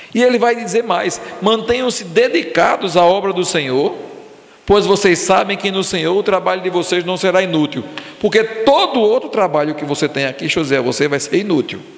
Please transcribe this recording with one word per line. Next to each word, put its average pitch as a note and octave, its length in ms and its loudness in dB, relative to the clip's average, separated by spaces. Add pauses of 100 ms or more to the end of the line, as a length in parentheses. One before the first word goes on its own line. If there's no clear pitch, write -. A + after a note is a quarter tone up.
(140)
E A3 80 2
ele B3 160 4
vai A#3 180 2
dizer A3+ 280 -2
mais: F#3 380 -2 (200)
"Mantenham-se A3+ 640 0
dedicados G#3 920 0
à F3 80 6
obra F#3+ 260 2
do F3+ 140 -2
Senhor, C#3 500 -2 (680)
pois G3 200 4
vocês F3+ 340 4
sabem G3 360 2
que G3 160 -4
no F#3+ 120 -2
Senhor F3 320 -2
o G3+ 80 2
trabalho F#3 380 0
de F#3 80 -4
vocês F3 360 -2
não F3+ 100 -4
será F#3 260 2
inútil." D#3 420 -2 (360)
Porque G#3+ 240 2
todo B3 560 2
outro A3+ 300 2
trabalho D#3 460 0
que D3+ 100 -8
você C#3+ 240 -2
tem C#3 160 -2
aqui, C3 160 -6
deixa D#3+ 180 -2
eu D#3+ 40 0
dizer C3+ 140 2
a C3 40 2
você, B2+ 260 0
vai C#3+ 120 -2
ser - 180 -2
inútil. F3+ 420 -2 (180)